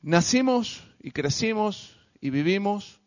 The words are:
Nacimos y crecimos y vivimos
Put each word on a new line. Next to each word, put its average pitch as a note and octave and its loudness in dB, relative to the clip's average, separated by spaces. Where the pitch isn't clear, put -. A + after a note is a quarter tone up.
Nacimos A#3+ 2
y C#3 -12
crecimos G#3+ -4
y C#3 -4
vivimos G3 -2